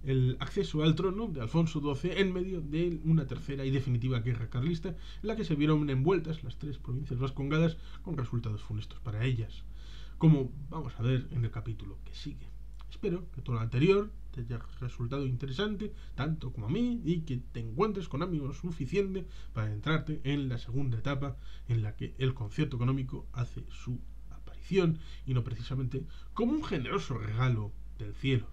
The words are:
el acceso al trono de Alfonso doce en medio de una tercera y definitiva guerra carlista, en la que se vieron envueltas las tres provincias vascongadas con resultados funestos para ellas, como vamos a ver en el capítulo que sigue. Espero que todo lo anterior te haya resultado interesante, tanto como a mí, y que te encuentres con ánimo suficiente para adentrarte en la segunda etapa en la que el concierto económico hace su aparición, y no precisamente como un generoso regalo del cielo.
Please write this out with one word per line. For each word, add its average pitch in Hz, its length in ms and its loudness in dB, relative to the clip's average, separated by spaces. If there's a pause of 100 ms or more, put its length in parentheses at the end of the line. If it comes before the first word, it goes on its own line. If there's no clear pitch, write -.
el 127 380 4
acceso 156 420 0
al 160 120 8
trono 190 320 2
de 151 160 -2
Alfonso 160 360 4
doce 147 440 2
en 185 100 4
medio 185 300 -2
de 160 420 0
una 160 220 6
tercera 135 400 -4
y 135 40 2
definitiva 127 500 2
guerra 113 280 0
carlista, 165 400 0
en - 400 -6
la 220 80 0
que 214 80 -2
se 160 120 2
vieron 151 340 4
envueltas 160 520 2
las 131 140 -8
tres 147 220 -6
provincias 127 420 -4
vascongadas 143 560 2 (240)
con 170 160 -6
resultados 117 460 -2
funestos - 380 -6
para 110 260 -2
ellas, 113 360 -2 (540)
como 143 340 8 (200)
vamos 151 260 -4
a 110 60 -4
ver 127 300 2
en 120 120 2
el 110 60 0
capítulo 107 560 -6
que - 80 -10
sigue. - 340 -8 (400)
Espero 180 440 -4
que 127 100 -8
todo 120 140 -2
lo 110 40 0
anterior 170 500 4 (200)
te 131 100 -8
haya 117 180 -4 (220)
resultado 123 460 -2
interesante, 185 680 -2 (220)
tanto 156 380 -2
como 104 140 -4
a 117 40 0
mí, 233 340 2
y 165 160 2
que 139 160 -2
te 123 240 -6
encuentres 175 480 0
con 139 140 -2
ánimo 156 320 0
suficiente 180 720 -2 (260)
para 110 140 -2
adentrarte 147 580 0
en 139 240 2
la 120 80 -2
segunda 120 420 0
etapa 135 380 0 (320)
en 117 140 4
la 104 140 -2
que - 200 -6
el 131 160 2
concierto 127 440 -2
económico 131 560 0
hace 123 360 -4
su - 320 -6 (300)
aparición, - 680 2 (280)
y 131 80 2
no 120 100 4
precisamente 131 600 -2 (260)
como 240 200 4
un 311 120 2
generoso 143 540 0
regalo 110 540 2 (260)
del 104 160 -6
cielo. 127 380 2